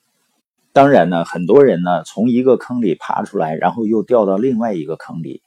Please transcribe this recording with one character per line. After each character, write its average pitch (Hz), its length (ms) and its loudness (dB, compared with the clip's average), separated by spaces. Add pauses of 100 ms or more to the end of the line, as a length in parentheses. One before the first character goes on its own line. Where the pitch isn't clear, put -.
(720)
当 139 180 6
然 90 200 4
呢， 85 160 -2
很 87 200 -8
多 120 180 6
人 95 200 2
呢， 87 200 -2
从 113 260 -4
一 120 120 0
个 127 140 4
坑 123 260 -8
里 90 140 0
爬 - 280 -8
出 101 140 -8
来， 80 180 -4
然 - 180 -2
后 117 120 -6
又 107 160 0
掉 110 240 0
到 95 120 0
另 123 200 -2
外 113 160 -4
一 80 120 -8
个 78 100 -8
坑 - 280 -14
里， - 240 -14